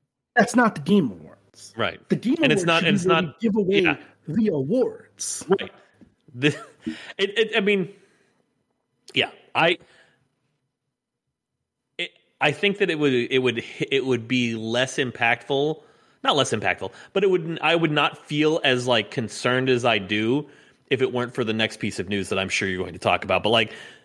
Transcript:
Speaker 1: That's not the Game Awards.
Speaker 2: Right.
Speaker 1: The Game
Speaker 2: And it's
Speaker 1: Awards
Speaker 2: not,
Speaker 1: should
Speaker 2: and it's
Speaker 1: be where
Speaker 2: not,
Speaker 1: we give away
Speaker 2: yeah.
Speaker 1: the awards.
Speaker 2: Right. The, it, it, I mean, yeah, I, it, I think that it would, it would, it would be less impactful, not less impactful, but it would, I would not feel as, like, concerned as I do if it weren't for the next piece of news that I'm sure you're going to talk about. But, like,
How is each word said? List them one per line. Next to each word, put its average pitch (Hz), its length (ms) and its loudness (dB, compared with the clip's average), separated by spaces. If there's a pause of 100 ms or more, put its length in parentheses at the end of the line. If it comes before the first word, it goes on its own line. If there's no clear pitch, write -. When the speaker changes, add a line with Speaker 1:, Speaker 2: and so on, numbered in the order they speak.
(360)
Speaker 1:
That's 202 200 4
not 226 200 4
the 147 60 -10
Game 170 280 4
Awards. - 680 -20
Speaker 2:
Right. 98 240 -4 (100)
Speaker 1:
The 175 80 2
Game 262 260 0
Speaker 2:
And - 100 6
it's 196 80 2
Speaker 1:
Awards 170 60 -2
Speaker 2:
not, 165 140 4
Speaker 1:
should 175 80 2
Speaker 2:
and 202 80 4
it's 175 60 0
Speaker 1:
be 185 60 2
where 165 140 4
Speaker 2:
not, 156 180 -6
Speaker 1:
we 226 80 0
give 202 60 0
away 196 260 2
Speaker 2:
yeah. 170 160 0 (300)
Speaker 1:
the 208 220 0
awards. - 1000 -4
Speaker 2:
Right. 190 220 0 (640)
The, 135 120 0 (720)
it, 202 180 -2
it, 220 180 0
I 226 40 2
mean, 196 340 0 (1200)
yeah, 123 160 0 (240)
I, 165 240 2 (2250)
it, 175 140 -8 (300)
I 147 100 4
think 196 280 0
that 190 100 2
it 160 100 -2
would, 143 140 4
it 127 260 2
would, 117 240 0 (160)
it 139 260 -2
would 120 220 -2
be 120 280 0
less 113 420 -2
impactful, 135 840 0 (420)
not 254 120 2
less 135 160 2
impactful, 98 400 -2 (220)
but 190 100 0
it 196 60 4
would, 170 320 -2
I 165 140 2
would 165 160 2
not 147 260 0
feel 156 460 0
as, 127 240 2
like, 113 240 2
concerned 127 580 -2
as 123 160 2
I 113 140 4
do 110 480 -2 (420)
if 131 120 0
it 123 120 0
weren't 120 200 -4
for 123 100 -2
the 110 100 -2
next 110 240 -2
piece 104 220 -6
of 92 100 -6
news 101 200 -4
that 95 100 -2
I'm 95 100 -2
sure - 180 -2
you're 92 140 -4
going 87 120 -6
to 87 60 -14
talk 90 240 0
about. 92 200 0
But, 101 60 -8
like, 113 220 2 (340)